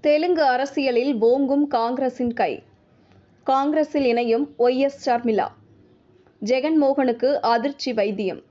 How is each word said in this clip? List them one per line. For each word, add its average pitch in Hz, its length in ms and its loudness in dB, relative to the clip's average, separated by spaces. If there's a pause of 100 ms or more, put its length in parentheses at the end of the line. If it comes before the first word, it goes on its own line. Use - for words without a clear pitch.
தெலுங்கு 311 400 2
அரசியலில் 269 760 0
ஓங்கும் 269 480 2
காங்கிரசின் 247 680 -2
கை. 175 300 -2 (800)
காங்கிரஸில் 285 680 0
இணையும் 240 340 0 (140)
ஒய் 247 280 2
எஸ் 277 220 -6
ஷர்மிளா. 233 360 0 (1000)
ஜெகன்மோகனுக்கு 262 840 0 (100)
அதிர்ச்சி 240 540 -2
வைத்தியம். 202 580 -4